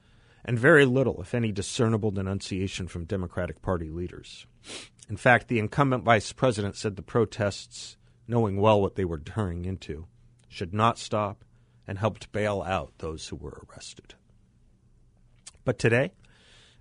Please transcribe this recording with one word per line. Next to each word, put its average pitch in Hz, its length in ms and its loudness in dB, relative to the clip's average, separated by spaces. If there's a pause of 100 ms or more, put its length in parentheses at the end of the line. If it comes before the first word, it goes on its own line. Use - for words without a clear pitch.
(460)
And 123 120 -2
very 143 280 8
little, 123 360 2
if - 120 -8
any, 117 180 0
discernible 107 600 0
denunciation 95 760 -4
from 87 160 -8
Democratic 87 580 -6
Party 85 280 -2
leaders. - 580 -12 (640)
In 104 80 -8
fact, 120 320 6
the 117 100 2
incumbent 127 460 0
vice 113 260 4
president 104 460 0
said 104 180 -4
the 107 60 -10
protests, - 960 -2 (280)
knowing 110 320 0
well 104 220 6
what 95 160 0
they 95 100 0
were 82 140 -4
turning 87 460 -4
into, 82 420 -8 (400)
should 90 260 -8
not 110 240 4
stop, 104 460 -4 (420)
and 101 120 -8
helped 101 340 -4
bail 101 300 -2
out 85 380 -4
those 78 280 -10
who - 80 -10
were 73 340 -14
arrested. - 460 -20 (1500)
But 123 160 -2
today, 127 340 2 (680)